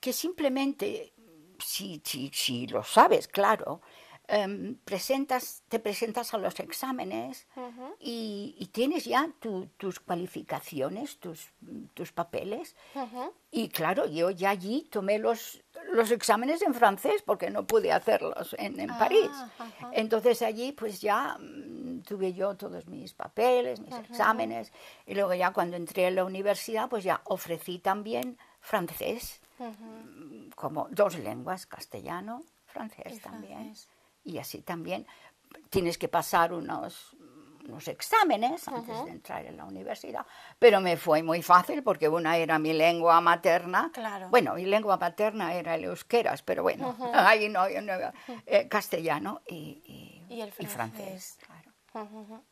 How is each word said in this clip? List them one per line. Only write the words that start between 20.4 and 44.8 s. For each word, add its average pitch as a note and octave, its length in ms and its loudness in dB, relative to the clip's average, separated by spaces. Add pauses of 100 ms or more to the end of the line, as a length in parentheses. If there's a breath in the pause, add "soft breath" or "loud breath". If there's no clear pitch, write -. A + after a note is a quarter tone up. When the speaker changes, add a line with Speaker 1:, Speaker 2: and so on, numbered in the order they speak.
Speaker 1:
allí A3+ 300 -2
pues G#3+ 280 -8
ya, G#3+ 380 0
mm, B3+ 640 -12
tuve F#3+ 300 -4
yo F#3+ 240 -2
todos F3 320 -12
mis F#3 260 -14
papeles, B3 680 0
mis A3 140 -14
Speaker 2:
Ujú. A#3 80 -12
Speaker 1:
exámenes, A3+ 680 -2 (340 loud breath)
y G3 80 -10
luego G3 200 2
ya F3+ 180 2
cuando F3 240 0
entré F3 300 0
a F3+ 40 4
la F#3 140 2
universidad G3+ 640 -2
pues A3 160 -4
ya F3+ 200 0
ofrecí F3 540 -6
también A3+ 600 -2 (220 soft breath)
francés, - 800 -4 (180)
Speaker 2:
Ujú. A#3+ 120 -10
Speaker 1:
mm, A3 840 -18
como D3 360 -6
dos F3+ 280 2
lenguas, B2 480 -8
castellano, G3+ 760 -12 (220)
francés - 520 -14
Speaker 2:
Y - 20 -18
Speaker 1:
también. G#3 400 -16
Speaker 2:
francés. A3 300 -16 (360 soft breath)
Speaker 1:
Y D#3+ 140 -10
así - 240 -12
también F3 420 -8 (640 loud breath)
tienes E3+ 300 0
que - 100 -4
pasar E3+ 440 2
unos, - 640 -10 (480)
unos - 240 -12
exámenes D#4+ 800 2
antes A#3 280 -8
Speaker 2:
Ujú. A#3+ 100 -6
Speaker 1:
de - 40 -12
entrar - 360 -10
en E2 100 -16
la - 80 -16
universidad, F#3+ 600 -8 (360 loud breath)
pero G#3 200 12
me F3 160 2
fue D#3 280 4
muy E3 180 0
fácil F3+ 400 8
porque F3+ 260 4
una E3 280 2
era D#3+ 240 4
mi D#3 120 2
lengua E3 480 8
materna. F3 720 4
Speaker 2:
Claro. G3+ 380 -8
Speaker 1:
Bueno, F#3+ 240 6
mi F3 100 -4
lengua G3+ 320 4